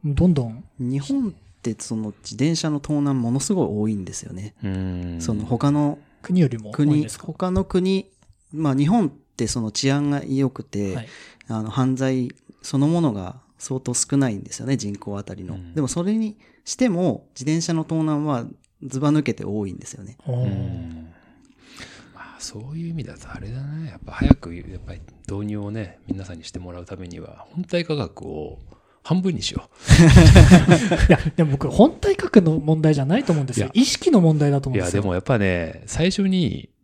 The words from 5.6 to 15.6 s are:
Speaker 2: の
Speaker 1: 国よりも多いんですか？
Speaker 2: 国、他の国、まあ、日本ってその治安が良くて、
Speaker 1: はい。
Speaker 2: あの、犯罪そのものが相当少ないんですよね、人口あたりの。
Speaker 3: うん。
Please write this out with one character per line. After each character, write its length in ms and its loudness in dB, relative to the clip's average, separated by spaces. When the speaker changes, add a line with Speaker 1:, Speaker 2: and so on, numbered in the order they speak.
Speaker 2:
の 280 -2
Speaker 1:
国 200 0
よ 60 4
り 100 -4
も 140 -14
多 120 0
い 40 4
ん 40 0
で 60 -8
す 100 -14
か？ 60 -18
Speaker 2:
国、 100 -12
他 160 -4
の 140 0
国、 440 -2
ま 200 -2
あ、 40 0
日 120 2
本 200 2
っ 20 -2
て 380 -8
そ 140 -4
の 100 -6
治 200 -2
安 180 -2
が 160 -4
良 240 -2
く 140 -14
て、 320 -6
Speaker 1:
は 80 -8
い。 40 -16
Speaker 2:
あ 120 -6
の、 80 -8
犯 260 -2
罪 360 -2
そ 160 -6
の 80 2
も 140 0
の 120 0
が 280 -10
相 200 -8
当 140 -6
少 240 -2
な 120 2
い 60 -4
ん 80 -10
で 80 -16
す 100 -14
よ 40 -10
ね、 120 -2
人 180 -6
口 220 -12
あ 60 -10
た 120 -14
り 80 -16
の。 120 -12
Speaker 3:
う 20 -12
ん。 180 -14